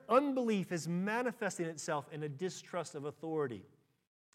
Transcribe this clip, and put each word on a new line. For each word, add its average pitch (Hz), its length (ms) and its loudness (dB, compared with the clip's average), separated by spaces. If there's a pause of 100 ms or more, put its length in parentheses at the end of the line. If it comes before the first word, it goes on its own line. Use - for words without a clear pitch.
unbelief 247 600 4
is 160 160 -2
manifesting 196 800 0
itself 151 440 -2
in 151 120 -6
a 151 60 -2
distrust 165 680 -6
of 143 100 -6
authority. 147 580 -2 (720)